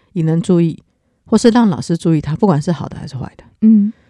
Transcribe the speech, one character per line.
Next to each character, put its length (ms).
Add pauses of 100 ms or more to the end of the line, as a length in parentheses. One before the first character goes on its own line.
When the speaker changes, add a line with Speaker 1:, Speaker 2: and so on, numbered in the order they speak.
(140)
Speaker 1:
引 100
人 160
注 180
意， 240 (440)
或 100
是 140
让 180
老 100
师 160
注 200
意 60
他， 140
不 120
管 140
是 120
好 160
的 80
还 100
是 80
坏 220
的。 80 (160)
Speaker 2:
嗯。 320 (180)